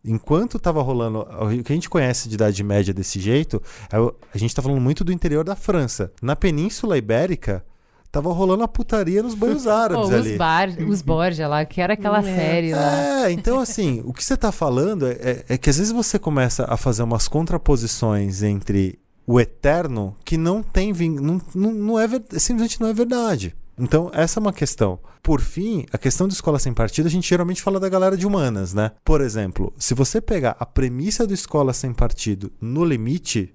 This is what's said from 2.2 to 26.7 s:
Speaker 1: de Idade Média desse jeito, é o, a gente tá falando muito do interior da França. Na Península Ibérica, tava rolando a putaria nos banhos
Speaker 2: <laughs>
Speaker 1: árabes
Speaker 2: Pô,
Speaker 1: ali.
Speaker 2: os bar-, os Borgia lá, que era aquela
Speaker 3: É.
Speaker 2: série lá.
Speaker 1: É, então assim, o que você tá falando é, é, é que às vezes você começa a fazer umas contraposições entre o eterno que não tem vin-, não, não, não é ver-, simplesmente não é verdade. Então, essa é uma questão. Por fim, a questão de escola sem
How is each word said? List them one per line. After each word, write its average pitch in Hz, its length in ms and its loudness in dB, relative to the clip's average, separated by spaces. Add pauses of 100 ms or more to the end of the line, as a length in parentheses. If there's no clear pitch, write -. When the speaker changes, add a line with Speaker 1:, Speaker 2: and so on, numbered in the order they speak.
Speaker 1:
de 110 60 -6
Idade 104 280 2
Média 101 300 2
desse 95 260 -4
jeito, 113 440 0 (280)
é 107 80 2
o, 117 160 2 (200)
a - 20 -6
gente - 180 0
tá - 60 -2
falando 135 220 0
muito 139 200 0
do 180 120 0
interior 160 300 0
da 190 120 -4
França. 131 640 -2
Na 135 160 -2
Península 180 640 0
Ibérica, 113 640 -2 (460)
tava 147 220 -2
rolando 190 300 2
a 226 60 0
putaria 208 560 0
nos 240 100 -6
banhos 233 320 0
Speaker 2:
<laughs> - 0 -
Speaker 1:
árabes 214 420 2
Speaker 2:
Pô, 190 60 4
Speaker 1:
ali. 220 180 2
Speaker 2:
os 208 60 -4
bar-, 170 500 0
os 202 140 0
Borgia 160 460 0
lá, 151 160 0
que 170 160 -4
era 180 140 0
aquela 208 260 2
Speaker 3:
É. - 20 0
Speaker 2:
série 170 500 0
lá. 208 540 2
Speaker 1:
É, 180 60 2
então 233 260 0
assim, 175 460 -2
o 123 80 -8
que - 120 -10
você - 120 0
tá 214 160 0
falando 151 540 0
é, 123 140 0
é, 123 280 -4
é 127 100 0
que - 100 2
às 139 100 4
vezes 214 140 0
você 233 240 0
começa 131 520 0
a 117 80 0
fazer 117 260 0
umas 117 240 0
contraposições 117 1200 0
entre 98 540 0 (280)
o 123 140 4
eterno 127 760 0 (100)
que 165 120 0
não 175 260 0
tem 202 300 0
vin-, 165 260 0
não, 156 220 0 (140)
não, 202 180 2
não 220 260 0
é 226 80 4
ver-, 233 160 -2 (160)
simplesmente 226 420 0
não 226 80 0
é 226 40 0
verdade. 220 640 0 (220)
Então, 156 380 2
essa 160 240 2
é - 20 0
uma 208 120 0
questão. 101 480 -2 (200)
Por 147 200 2
fim, 185 520 -2
a - 60 -4
questão 175 300 0
de 196 60 -2
escola 147 260 0
sem 131 120 0